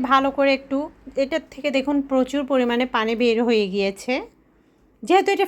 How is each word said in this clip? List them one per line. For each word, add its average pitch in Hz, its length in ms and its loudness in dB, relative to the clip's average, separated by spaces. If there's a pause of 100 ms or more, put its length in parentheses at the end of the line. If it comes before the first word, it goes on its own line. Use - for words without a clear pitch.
(100)
ভালো 269 200 4
করে 277 280 2
একটু, 269 200 -6 (380)
এটার 269 340 -2
থেকে 277 200 -8
দেখুন 269 260 0 (140)
প্রচুর 262 300 0 (100)
পরিমাণে 247 340 2 (120)
পানি 220 240 0
বের 233 180 4 (100)
হয়ে 214 260 2
গিয়েছে। 196 400 -2 (880)
যেহেতু 381 300 4
এটা 392 160 0